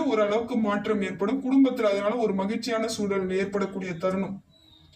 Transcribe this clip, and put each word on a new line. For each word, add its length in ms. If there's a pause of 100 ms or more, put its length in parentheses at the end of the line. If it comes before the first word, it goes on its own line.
ஓரளவுக்கு 540
மாற்றம் 440
ஏற்படும் 400
குடும்பத்துல. 480
அதனால 260
ஒரு 160
மகிழ்ச்சியான 540
சூழல் 500
ஏற்படக்கூடிய 600
தருணம். 380 (600)